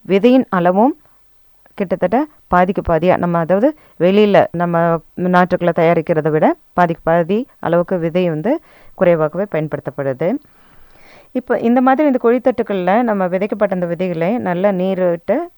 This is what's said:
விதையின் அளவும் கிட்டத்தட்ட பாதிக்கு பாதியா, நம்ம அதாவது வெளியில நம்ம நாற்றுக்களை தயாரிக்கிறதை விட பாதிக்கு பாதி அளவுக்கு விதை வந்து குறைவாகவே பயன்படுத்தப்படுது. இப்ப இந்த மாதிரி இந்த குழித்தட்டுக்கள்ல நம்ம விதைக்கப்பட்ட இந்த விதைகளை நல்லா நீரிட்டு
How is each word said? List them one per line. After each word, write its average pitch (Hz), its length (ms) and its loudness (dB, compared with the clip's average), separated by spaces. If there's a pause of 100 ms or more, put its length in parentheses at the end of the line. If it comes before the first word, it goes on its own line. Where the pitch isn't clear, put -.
விதையின் 226 480 2
அளவும் 190 500 0 (760)
கிட்டத்தட்ட 190 520 -2 (200)
பாதிக்கு 180 460 0
பாதியா, 170 240 2
நம்ம 175 220 -2
அதாவது 190 380 0 (240)
வெளியில 190 520 4
நம்ம 170 460 0 (180)
நாற்றுக்களை 180 600 0
தயாரிக்கிறதை 160 520 0
விட 175 240 2 (180)
பாதிக்கு 175 320 0
பாதி 175 420 0 (120)
அளவுக்கு 170 400 -2
விதை 170 300 -2
வந்து 170 320 -2 (340)
குறைவாகவே 170 560 0
பயன்படுத்தப்படுது. 143 840 -4 (960)
இப்ப 254 280 -4
இந்த 240 220 0
மாதிரி 262 260 2
இந்த 254 160 0
குழித்தட்டுக்கள்ல 220 800 0
நம்ம 208 240 -2
விதைக்கப்பட்ட 196 480 -2
இந்த 180 120 -4
விதைகளை 170 520 -4
நல்லா 190 340 -2
நீரிட்டு 185 840 -2